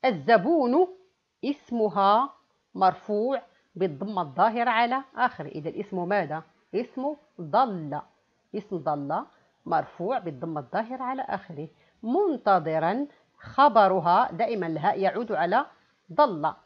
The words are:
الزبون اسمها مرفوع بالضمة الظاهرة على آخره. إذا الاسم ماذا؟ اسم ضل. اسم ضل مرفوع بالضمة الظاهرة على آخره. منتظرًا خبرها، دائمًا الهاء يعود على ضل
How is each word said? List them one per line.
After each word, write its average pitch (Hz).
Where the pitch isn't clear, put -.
الزبون 240
اسمها 220
مرفوع 214
بالضمة 185
الظاهرة 214
على 240
آخره. 226
إذا 151
الاسم 180
ماذا؟ 160
اسم 254
ضل. 165
اسم 202
ضل 147
مرفوع 170
بالضمة 160
الظاهرة 226
على 262
آخره. 160
منتظرًا 214
خبرها، 196
دائمًا 208
الهاء 165
يعود 196
على 180
ضل 180